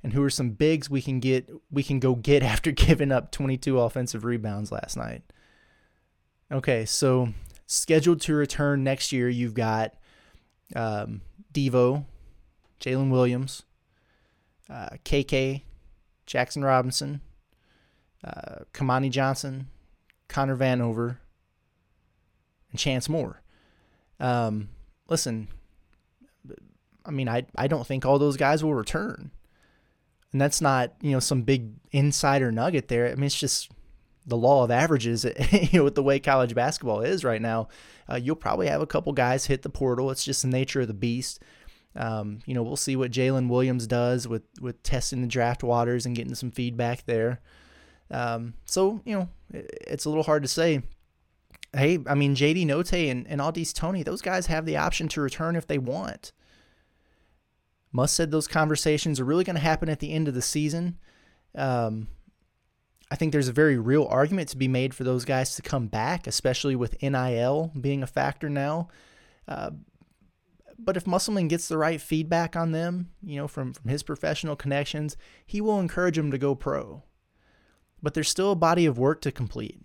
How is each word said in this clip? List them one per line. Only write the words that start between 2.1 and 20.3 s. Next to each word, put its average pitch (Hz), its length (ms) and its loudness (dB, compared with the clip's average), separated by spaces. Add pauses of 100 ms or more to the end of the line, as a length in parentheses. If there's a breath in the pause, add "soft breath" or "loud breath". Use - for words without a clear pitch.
get 135 280 4
<laughs> - 20 2
after 117 260 2
giving 143 400 6
up 127 220 0
twenty-two 131 480 0
offensive 117 440 -2
rebounds 107 460 -4
last - 260 -8
night?" 58 260 -8 (1300 soft breath)
Okay, 127 320 0
so 127 460 2 (360 loud breath)
scheduled 160 540 4
to 156 140 0
return 143 500 0
next 135 260 0
year, 123 180 0
you've 120 260 -2
got, 110 400 0 (840 soft breath)
um, 107 460 -4 (300)
Devo, 131 520 4 (760 soft breath)
Jalen 135 320 0
Williams, 127 540 2 (1040)
uh, 120 200 -12 (120)
K 143 220 2
K, 135 400 -2 (640)
Jackson 127 360 -2
Robinson, 135 600 2 (1000)
uh, - 500 -16
Kamani 131 380 0
Johnson, 135 580 -2 (600)
Connor 135 280 0